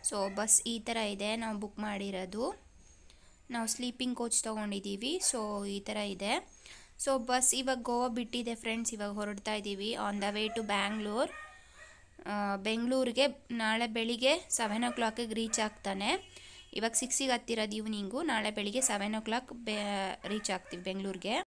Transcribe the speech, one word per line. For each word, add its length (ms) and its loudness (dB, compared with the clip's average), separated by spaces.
So, 260 0
bus 320 6
ಈ 120 -2
ಥರ 180 -2
ಇದೆ 380 0
ನಾವು 220 -2
book 220 -6
ಮಾಡಿರೋದು. 800 -2
ನಾವು 160 0
sleeping 480 0
coach 280 0
ತೊಗೊಂಡಿದ್ದೀವಿ. 760 -2
So, 360 -2
ಈ 120 -2
ಥರ 180 -4
ಇದೆ. 520 -2
So, 200 2
bus 360 4
ಇವಾಗ 260 2
ಗೋವಾ 260 2
ಬಿಟ್ಟಿದೆ 480 -2
friends, 380 -2
ಇವಾಗ 160 -4
ಹೊರಡ್ತಾ 440 -2
ಇದ್ದೀವಿ 440 -2
on 120 -2
the 140 0
way 220 0
to 80 -2
Bangalore. 680 2
ಆ, 280 0
ಬೆಂಗಳೂರಿಗೆ 960 2
ನಾಳೆ 360 2
ಬೆಳಿಗ್ಗೆ 600 2
ಸೆವೆನ್ 400 2
ಓ 20 -2
ಕ್ಲಾಕಿಗೆ 420 0
reach 260 0
ಆಗ್ತಾನೆ. 760 -2
ಇವಾಗ 180 2
ಸಿಕ್ಸಿಗೆ 400 2
ಹತ್ತಿರೋದು 440 0
ಈವ್ನಿಂಗು, 460 -2
ನಾಳೆ 300 2
ಬೆಳಿಗ್ಗೆ 300 0
ಸೆವೆನ್ 340 2
ಓ 60 0
o'clock 320 -2
ಬೆ-, 760 -2
reach 240 -2
ಆಗ್ತೀವಿ 320 -4
ಬೆಂಗಳೂರಿಗೆ. 680 -2